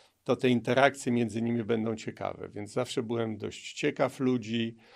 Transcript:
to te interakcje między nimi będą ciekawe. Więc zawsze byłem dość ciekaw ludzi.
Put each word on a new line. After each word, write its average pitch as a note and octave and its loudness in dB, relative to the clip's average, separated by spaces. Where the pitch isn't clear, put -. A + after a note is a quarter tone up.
to B2+ 4
te C3 2
interakcje B2+ 2
między A2+ 2
nimi A#2 0
będą A2 0
ciekawe. G2 -8
Więc G#2 -10
zawsze B2+ -2
byłem A2+ -2
dość - -8
ciekaw C#3+ 0
ludzi. A#2 0